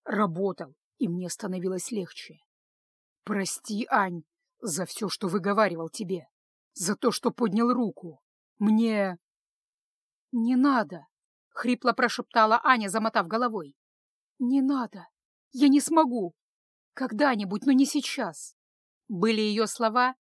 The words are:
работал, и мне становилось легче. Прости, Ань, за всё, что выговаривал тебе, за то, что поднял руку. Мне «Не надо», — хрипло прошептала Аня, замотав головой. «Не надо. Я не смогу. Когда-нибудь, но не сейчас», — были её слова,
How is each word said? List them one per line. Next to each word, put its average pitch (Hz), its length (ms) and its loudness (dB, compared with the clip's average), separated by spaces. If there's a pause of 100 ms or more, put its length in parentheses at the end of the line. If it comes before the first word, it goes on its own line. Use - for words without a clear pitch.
работал, 185 680 -2 (240)
и 247 100 0
мне 175 220 -4
становилось 185 600 -6
легче. - 540 -10 (800)
Прости, 202 680 -6
Ань, 185 320 0 (380)
за 180 240 -4
всё, 196 240 -6
что - 200 -4
выговаривал 180 600 0
тебе, 180 380 -8 (480)
за 202 200 -4
то, 247 160 0
что - 200 -2
поднял 233 420 0
руку. 196 480 -6 (380)
Мне 214 600 2 (1120)
«Не 240 240 0
надо», — 254 500 2 (420)
хрипло 247 440 0
прошептала 233 720 2
Аня, 233 260 4
замотав 214 380 0
головой. 208 480 -4 (640)
«Не 262 220 2
надо. 254 480 -2 (440)
Я 269 160 4
не 277 120 8
смогу. 247 540 2 (580)
Когда-нибудь, 214 760 -2
но 277 60 6
не 262 140 6
сейчас», — - 680 -6 (540)
были 214 320 0
её 214 260 0
слова, 240 500 0 (220)